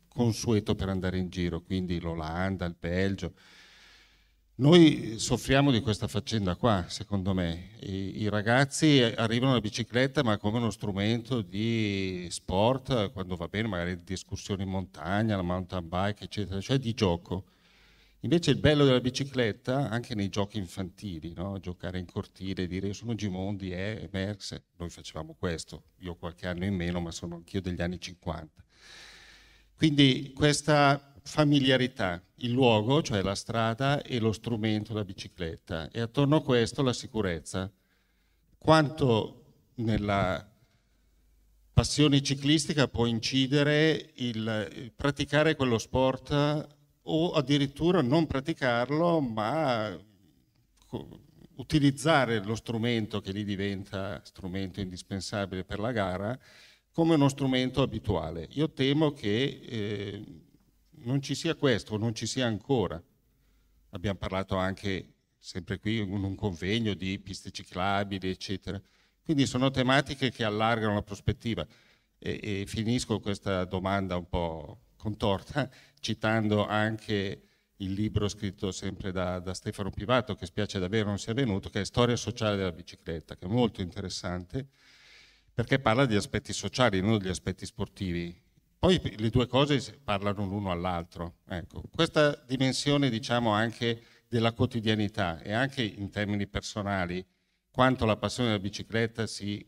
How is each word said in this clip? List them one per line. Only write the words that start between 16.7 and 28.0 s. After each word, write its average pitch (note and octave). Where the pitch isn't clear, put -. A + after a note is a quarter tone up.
di A#2
gioco. F#2
Invece E3
il B2+
bello C#3+
della B2+
bicicletta, B2+
anche A#2
nei G2+
giochi G2+
infantili, F2
no? F#2+
Giocare F2+
in F2
cortile, F#2
dire: F#2
"Io G2+
sono A2+
Gimondi, F#2+
eh, F#2+
Merckx", F#2+
noi E2+
facevamo D#2+
questo, E2
io F2+
ho E2+
qualche F2+
anno F2
in G2+
meno, F2
ma E2+
sono E2+
anch'io -
degli F2
anni F2